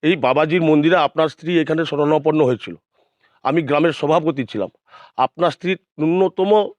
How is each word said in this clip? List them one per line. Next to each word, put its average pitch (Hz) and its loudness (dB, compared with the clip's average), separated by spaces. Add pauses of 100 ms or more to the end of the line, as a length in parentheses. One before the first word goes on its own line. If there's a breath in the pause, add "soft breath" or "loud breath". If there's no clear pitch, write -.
এই 170 0
বাবাজির 151 0
মন্দিরে 156 4
আপনার 156 0
স্ত্রী 165 -2
এখানে 156 -2
শরণাপন্ন 151 0
হয়েছিল, 113 -2 (680)
আমি 156 0
গ্রামের 147 0
সভাপতি 151 -2
ছিলাম, 101 -6 (480 loud breath)
আপনার 156 0
স্ত্রীর 180 -6 (220)
ন্যূনতম 190 0 (100)